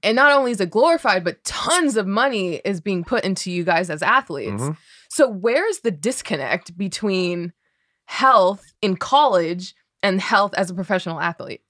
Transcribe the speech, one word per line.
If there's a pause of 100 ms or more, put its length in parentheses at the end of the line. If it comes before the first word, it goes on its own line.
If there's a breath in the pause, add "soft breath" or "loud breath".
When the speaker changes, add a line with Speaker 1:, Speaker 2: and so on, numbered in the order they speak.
Speaker 1:
And
not
only
is
it
glorified,
but
tons
of
money (100)
is
being
put
into
you
guys
as
athletes.
Speaker 2:
Mm-hmm. (380 soft breath)
Speaker 1:
So
where's
the
disconnect
between (520)
health
in
college (300)
and
health
as
a
professional
athlete?